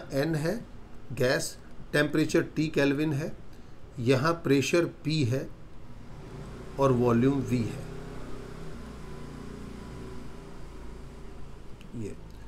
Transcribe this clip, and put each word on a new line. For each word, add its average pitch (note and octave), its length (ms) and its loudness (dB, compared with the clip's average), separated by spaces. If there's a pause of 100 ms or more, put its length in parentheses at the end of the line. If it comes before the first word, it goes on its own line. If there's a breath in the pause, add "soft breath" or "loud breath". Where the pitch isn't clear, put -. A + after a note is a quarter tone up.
(220)
N D#3+ 160 2
है E3 180 0 (580)
गैस, C3 440 2 (360)
temperature D3+ 520 4 (120)
T D#3 140 4
Kelvin C#3+ 420 4
है, D#3+ 220 -2 (680 loud breath)
यहाँ C3 320 6 (100)
pressure C#3 460 6 (140)
P D3+ 220 2
है C3+ 220 2 (1300)
और C3+ 140 8
volume B2 480 6
V A2 100 -4
है। A#2+ 340 0 (4000)
ये G2+ 180 -6 (320 loud breath)